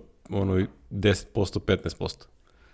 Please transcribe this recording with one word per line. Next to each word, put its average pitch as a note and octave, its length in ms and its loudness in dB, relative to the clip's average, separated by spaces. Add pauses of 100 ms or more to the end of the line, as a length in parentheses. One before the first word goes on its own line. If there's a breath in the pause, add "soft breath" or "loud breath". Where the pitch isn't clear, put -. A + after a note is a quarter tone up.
(300)
ono, G2 360 2 (240)
deset G2+ 420 2
posto, G2+ 280 -2
petnaest - 380 0
posto. - 280 -8 (480)